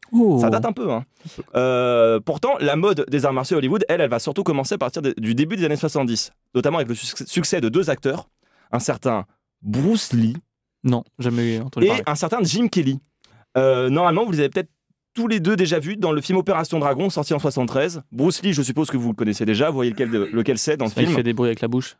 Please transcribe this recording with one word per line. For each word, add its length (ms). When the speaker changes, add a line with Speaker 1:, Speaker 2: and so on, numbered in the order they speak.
Speaker 1:
Oh. 280
Speaker 2:
Ça 80
date 160
un 80
peu, 180
hein. 140
Euh, 640
pourtant, 420
la 160
mode 320
des 180
arts 80
martiaux 220
à 20
Hollywood, 300
elle, 120
elle 100
va 80
surtout 240
commencer 320
à 40
partir 240
de, 160
du 160
début 220
des 100
années 100
soixante-dix, 560
notamment 240
avec 100
le 60
suc-, 340
succès 320
de 80
deux 220
acteurs, 380
un 80
certain 460
Bruce 520
Lee 200
Speaker 1:
Non, 220
jamais 420
entendu 260
Speaker 2:
et 40
Speaker 1:
parler. 160
Speaker 2:
un 100
certain 260
Jim 260
Kelly. 300
Euh, 320
normalement, 340
vous 80
les 80
avez 80
peut-être 220
tous 140
les 120
deux 160
déjà 220
vus 180
dans 160
le 100
film 160
Opération 420
Dragon, 300
sorti 240
en 40
soixante-treize. 720
Bruce 320
Lee, 120
je 80
suppose 280
que 60
vous 140
le 40
connaissez 300
déjà, 240
vous 80
voyez 140
lequel 200
de, 220
lequel 260
c'est 180
dans 100
le 20
Speaker 1:
C'est 60
vrai 80
qu'il 80
Speaker 2:
film. 80
Speaker 1:
fait 40
des 120
bruits 160
avec 100
la 80
bouche. 320